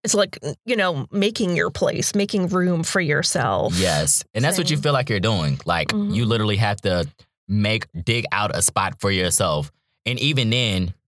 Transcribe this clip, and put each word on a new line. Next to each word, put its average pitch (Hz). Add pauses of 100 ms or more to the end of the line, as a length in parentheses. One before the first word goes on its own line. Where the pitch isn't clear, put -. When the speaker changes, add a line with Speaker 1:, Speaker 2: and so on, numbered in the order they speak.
Speaker 1:
It's 226
like, 202 (260)
you 240
know, 175
making 196
your 175
place, -
making 202
room 180
for 185
yourself. 120
Speaker 2:
Yes. 80 (100)
And 113
that's 180
what 151
you 151
Speaker 1:
Same. 143
Speaker 2:
feel 143
like 127
you're 104
doing. 85
Like, 82
Speaker 1:
Mm-hmm. 208
Speaker 2:
you 117
literally 107
have 104
to 87 (400)
make, 104 (180)
dig 117
out 104
a 87
spot -
for 98
yourself. 87 (340)
And 123
even 131
then 101 (140)